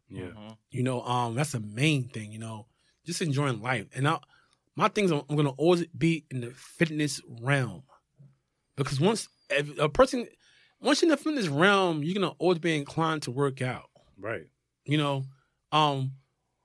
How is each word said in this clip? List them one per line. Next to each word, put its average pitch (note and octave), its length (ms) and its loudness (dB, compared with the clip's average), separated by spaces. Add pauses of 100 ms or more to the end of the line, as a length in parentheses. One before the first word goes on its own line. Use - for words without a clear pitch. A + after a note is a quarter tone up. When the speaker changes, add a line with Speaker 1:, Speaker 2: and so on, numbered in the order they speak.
Speaker 1:
Yeah. G2 140 -10
Speaker 2:
Mm-hmm. G#2 260 -14 (220)
Speaker 3:
You B2 120 -2
know, B2+ 200 -2
um, A#2+ 320 -2
that's D3 180 -2
the B2 80 -4
main B2 480 0
thing. G#2+ 240 -12
You A2 60 -14
know, A2+ 260 -12 (400)
just - 160 -6
enjoying C#3 400 0
life. A#2 240 -4 (100)
And C3+ 120 0
I, D#3+ 100 0 (580)
my F3+ 120 2
things, G#3 240 2
I'm, D3 180 0
I'm D3 60 0
gonna D3 160 2
always E3 360 2
be D#3+ 440 0
in C3 100 -6
the A#2 100 -10
fitness D3+ 680 -2 (200)
realm, B2 420 0 (920)
because C3+ 240 -4
once, G3 280 2 (240)
if D3 260 -2
a D3 120 2
person, A#3+ 380 4 (540)
once C4+ 200 4
you're F4 100 6
in C#4 60 4
the - 60 -
fitness C#4+ 240 -2
realm, E3+ 560 4
you're F3 120 -2
gonna F#3 240 -2
always F3 200 4
be D#3+ 160 0
inclined D#3 480 -2
to C3 80 -8
work C3+ 300 -2
out. B2 280 -6 (300)
Speaker 1:
Right. G2 280 -8 (380)
Speaker 3:
You C#3+ 120 2
know, C#3 280 0 (460)
um, C#3 420 2 (520)